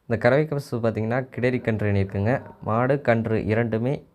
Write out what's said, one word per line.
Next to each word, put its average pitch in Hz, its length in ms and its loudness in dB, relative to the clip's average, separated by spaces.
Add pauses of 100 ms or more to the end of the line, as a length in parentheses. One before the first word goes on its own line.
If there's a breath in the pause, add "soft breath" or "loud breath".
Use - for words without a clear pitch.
இந்த 117 180 -4
கறவை 127 260 4
பசு 143 340 -6
பார்த்தீங்கன்னா, 113 440 -2
கிடரி 127 360 -2
கன்று 104 340 0
இணைக்குங்க. 101 500 0 (200)
மாடு, 127 380 0
கன்று 113 460 2
இரண்டுமே 113 560 0 (120)